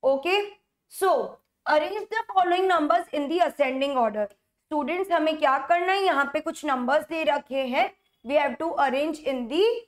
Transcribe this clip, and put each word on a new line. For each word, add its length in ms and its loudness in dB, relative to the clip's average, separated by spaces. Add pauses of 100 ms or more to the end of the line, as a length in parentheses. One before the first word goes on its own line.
Okay, 500 0 (340)
so 500 0 (280)
arrange 440 0
the 140 -4 (100)
following 340 4
numbers 440 2
in 180 -2
the 180 0
ascending 500 -2
order। 300 0 (440)
स्टूडेंट्स, 400 -2
हमें 260 0
क्या 200 2 (100)
करना 260 2
है, 100 0
यहाँ 300 2
पे 60 0
कुछ 260 -8
नंबर्स 440 0
दे 140 -4
रखे 440 -2
हैं, 220 0 (360)
we 120 0
have 220 0
to 120 -4 (140)
arrange 340 -2
in 300 -4
the 160 2 (220)